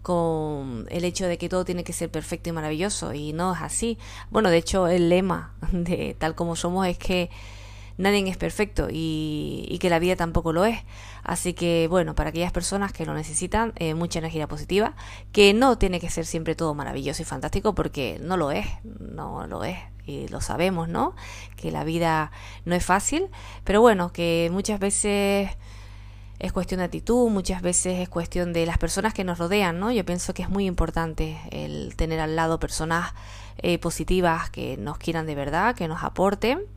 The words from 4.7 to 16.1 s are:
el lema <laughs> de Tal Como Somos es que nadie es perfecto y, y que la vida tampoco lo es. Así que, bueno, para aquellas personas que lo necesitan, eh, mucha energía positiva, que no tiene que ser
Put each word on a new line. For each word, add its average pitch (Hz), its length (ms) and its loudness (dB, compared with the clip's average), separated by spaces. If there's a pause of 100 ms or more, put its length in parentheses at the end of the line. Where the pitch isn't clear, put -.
el 175 220 6
lema 180 440 2 (100)
<laughs> - 100 0
de 170 440 0
Tal 160 180 -2
Como 170 200 -2
Somos 185 320 0
es 175 100 0
que 180 320 0 (680)
nadie 196 320 4
es 175 80 -4
perfecto 165 540 0
y, 151 800 -2
y 170 100 -4
que 180 100 4
la 165 100 6
vida 180 160 4
tampoco 170 380 2
lo 175 120 6
es. 226 140 2 (440)
Así 175 300 -2
que, 170 360 4
bueno, 165 260 4
para 156 140 2
aquellas 170 220 -2
personas 190 420 0
que 160 120 -4
lo 156 80 -4
necesitan, 160 640 -2
eh, 160 180 0
mucha 170 240 -2
energía 160 280 -4
positiva, 185 480 0 (360)
que 202 220 10
no 233 240 6
tiene 185 220 2
que 170 100 -4
ser 165 160 -2